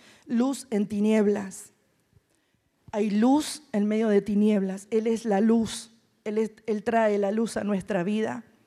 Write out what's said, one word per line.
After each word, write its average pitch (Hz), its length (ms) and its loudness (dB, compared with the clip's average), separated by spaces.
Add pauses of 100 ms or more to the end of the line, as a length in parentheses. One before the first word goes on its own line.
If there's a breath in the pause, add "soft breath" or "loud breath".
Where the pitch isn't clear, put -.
(260 loud breath)
"Luz 247 460 -2
en 202 160 0
tinieblas". 208 840 0 (1200)
Hay 214 180 0
luz 254 640 2
en 208 140 0
medio 220 240 0
de 202 120 4
tinieblas. 202 680 0
Él 220 160 0
es 226 160 -2
la 202 160 0
luz. 226 540 0 (320)
Él 214 120 -4
es, 220 140 -2 (140)
Él 214 180 -4
trae 220 340 2
la 196 140 0
luz 220 240 -2
a 220 80 -4
nuestra 196 400 -2
vida. 214 400 -4 (240 soft breath)